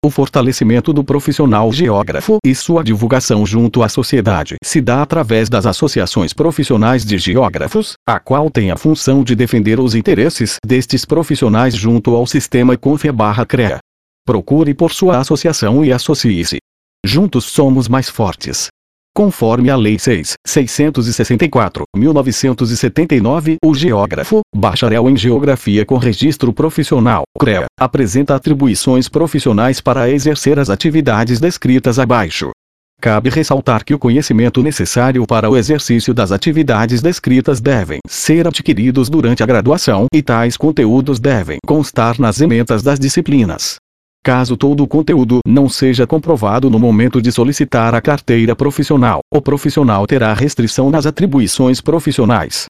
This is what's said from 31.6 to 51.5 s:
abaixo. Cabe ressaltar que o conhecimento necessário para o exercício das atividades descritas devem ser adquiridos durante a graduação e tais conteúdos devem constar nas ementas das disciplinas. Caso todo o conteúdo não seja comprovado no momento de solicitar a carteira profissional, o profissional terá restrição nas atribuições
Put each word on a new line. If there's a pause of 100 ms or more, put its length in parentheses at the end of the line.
abaixo. (500)
Cabe
ressaltar
que
o
conhecimento
necessário
para
o
exercício
das
atividades
descritas
devem
ser
adquiridos
durante
a
graduação
e
tais
conteúdos
devem
constar
nas
ementas
das
disciplinas. (460)
Caso
todo
o
conteúdo
não
seja
comprovado
no
momento
de
solicitar
a
carteira
profissional, (120)
o
profissional
terá
restrição
nas
atribuições